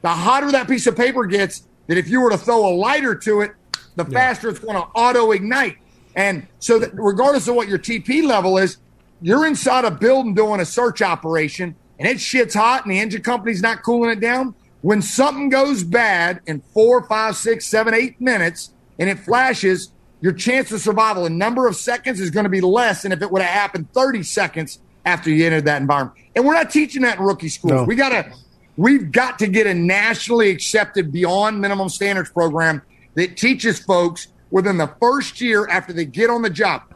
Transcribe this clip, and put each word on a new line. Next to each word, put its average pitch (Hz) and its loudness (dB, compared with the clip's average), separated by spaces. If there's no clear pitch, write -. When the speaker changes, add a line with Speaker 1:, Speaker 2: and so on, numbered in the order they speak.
Speaker 1:
The 175 0
hotter 240 2
that 254 0
piece 254 0
of 233 2
paper 247 0
gets, 196 -2
that 170 0
if 175 -4
you 254 2
were 240 4
to 196 0
throw 226 2
a 180 2
lighter 240 -2
to 208 0
it, 208 -6
the 170 -4
Speaker 2:
Yeah. 175 -4
Speaker 1:
faster 254 -2
it's 190 -8
gonna 202 -6
auto-ignite. 233 2
And 185 -2
so 226 2
that 220 -2
regardless 214 2
of 240 0
what 220 0
your 196 -2
T 226 -6
P 277 0
level 190 2
is, 190 0
you're 233 2
inside 254 0
a 220 0
building 226 2
doing 208 0
a 170 -2
search 240 -2
operation, 165 -2
and 175 -2
it 247 -2
shit's 240 0
hot 226 2
and 202 -4
the 190 0
engine 214 -4
company's 226 -4
not 226 -2
cooling 233 0
it 208 -4
down. 240 -2
When 208 2
something 277 0
goes 269 2
bad 180 0
in 156 -8
four, 240 4
five, 220 -2
six, 226 -4
seven, 220 0
eight 240 -2
minutes 202 -2
and 185 0
it 190 -4
flashes, 202 0
your 180 0
chance 247 -2
of 208 -6
survival 208 0
in 165 -2
number 240 0
of 202 2
seconds 240 -4
is 190 -2
gonna 202 0
be 190 0
less 196 2
than 196 -6
if 175 -4
it 196 -4
would 190 0
have 180 0
happened 190 -2
thirty 254 0
seconds 165 -4
after 170 0
you 160 4
entered 156 2
that 147 2
environment. 139 -2
And 240 4
we're 294 4
not 320 2
teaching 277 0
that 226 0
in 190 -2
rookie 185 -2
schools. - -2
Speaker 2:
No. 131 2
Speaker 1:
We 226 0
gotta, 254 0
we've 220 4
got 247 0
to 214 0
get 208 2
a 190 0
nationally 208 2
accepted 185 -2
beyond 196 0
minimum 196 -2
standards 196 -4
program 160 0
that 175 -2
teaches 226 0
folks 175 0
within 190 2
the 156 -2
first 240 0
year 214 0
after 175 -4
they 165 -4
get 165 0
on 240 0
the 220 -2
job. 170 -2